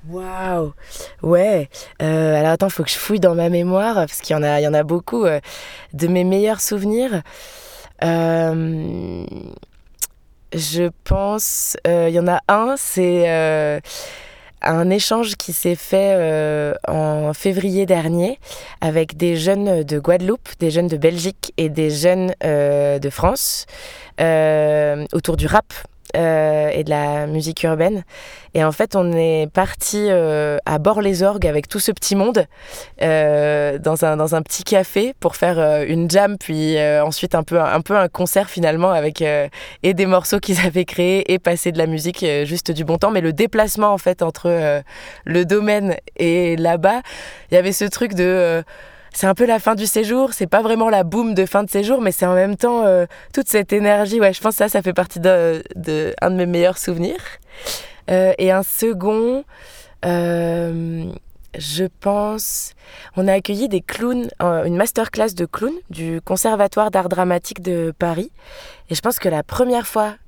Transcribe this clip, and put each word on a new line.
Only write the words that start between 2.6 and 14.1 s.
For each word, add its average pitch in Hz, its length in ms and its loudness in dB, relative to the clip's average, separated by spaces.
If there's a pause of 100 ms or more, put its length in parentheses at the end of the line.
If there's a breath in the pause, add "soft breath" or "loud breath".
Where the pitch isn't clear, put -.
faut 170 140 -4
que - 80 -4
je - 60 -2
fouille 208 220 -2
dans 180 140 6
ma 170 160 2
mémoire, 185 460 2
parce 165 260 -2
qu'il - 140 -2
y - 40 0
en 151 40 0
a, 147 160 2
il 147 40 2
y 151 40 2
en 147 80 0
a 151 80 4
beaucoup, 175 420 -2
euh, 160 140 2 (540 loud breath)
de 143 120 -2
mes 180 180 4
meilleurs 196 380 2
souvenirs. 208 640 -2 (920 loud breath)
Euh, 160 1080 -2 (1300)
je 165 360 -2 (140)
pense, 202 720 -2 (120)
euh, 170 220 2
il 165 60 -2
y 175 40 4
en 175 80 0
a 175 200 2
un, 220 300 2
c'est, 175 520 0
euh, 156 500 0 (800 loud breath)